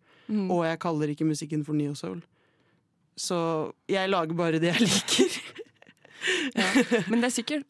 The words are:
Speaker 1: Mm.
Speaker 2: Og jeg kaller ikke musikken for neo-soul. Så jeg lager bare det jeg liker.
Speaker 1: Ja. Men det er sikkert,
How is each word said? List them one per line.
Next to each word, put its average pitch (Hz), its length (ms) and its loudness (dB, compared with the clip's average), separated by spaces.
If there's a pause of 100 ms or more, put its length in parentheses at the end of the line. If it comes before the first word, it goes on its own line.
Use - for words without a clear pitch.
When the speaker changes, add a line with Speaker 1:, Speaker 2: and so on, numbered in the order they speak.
(280)
Speaker 1:
Mm. 202 220 0
Speaker 2:
Og 175 160 2
jeg 160 120 0
kaller 151 300 -2
ikke 151 160 -2
musikken 151 400 -2
for 156 80 -6
neo-soul. 151 480 -4 (960)
Så 165 560 -2 (160)
jeg 190 220 0
lager 170 260 0
bare 165 240 2
det 170 140 2
jeg 240 80 4
liker. 202 580 2 (1120)
Speaker 1:
Ja. 190 140 2 (400)
Men 233 140 2
det 254 60 2
er 247 140 -2
sikkert, 294 280 -6